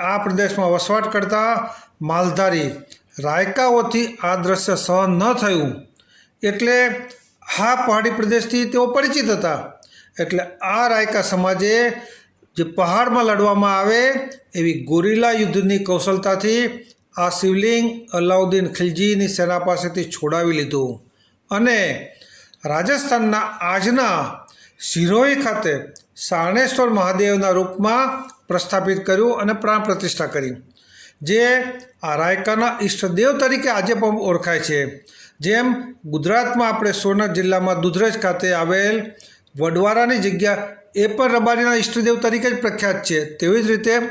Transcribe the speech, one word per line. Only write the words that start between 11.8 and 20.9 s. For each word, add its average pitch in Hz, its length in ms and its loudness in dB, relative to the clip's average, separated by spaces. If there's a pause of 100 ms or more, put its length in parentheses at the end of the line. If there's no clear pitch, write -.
જે 170 140 2
પહાડમાં 226 560 2
લડવામાં 202 480 2
આવે 208 260 2 (520)
એવી 165 300 0
ગોરિલા 208 500 2
યુદ્ધની 196 500 0
કૌશલતાથી 190 760 0 (540)
આ 175 160 0
શિવલિંગ 208 560 2 (260)
અલાઉદ્દીન 185 580 2
ખિલજીની 190 600 0
સેના 180 300 0
પાસેથી 175 480 -2
છોડાવી 165 480 0
લીધું 139 340 -2 (600)